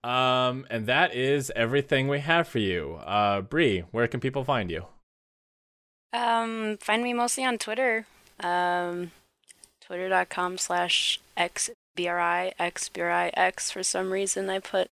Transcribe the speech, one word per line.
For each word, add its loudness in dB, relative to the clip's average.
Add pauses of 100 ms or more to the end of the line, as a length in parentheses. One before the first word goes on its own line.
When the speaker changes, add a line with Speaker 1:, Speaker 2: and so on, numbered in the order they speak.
Speaker 1:
Um, 2
and -2
that 4
is 0
everything 2
we 0
have 2
for -2
you. -2
Uh, 2
Bree, 2 (100)
where 2
can -4
people -2
find 0
you? -6 (1300)
Speaker 2:
Um, 0
find 0
me -2
mostly 0
on 0
Twitter. 0 (320)
Um, -2 (760)
twitter -6
dot 2
com -2
slash 0 (160)
X -2 (280)
B -2
R 0
I 0
X -4
B -10
R 0
I 2
X. 0
For -8
some -2
reason, -2
I -2
put -2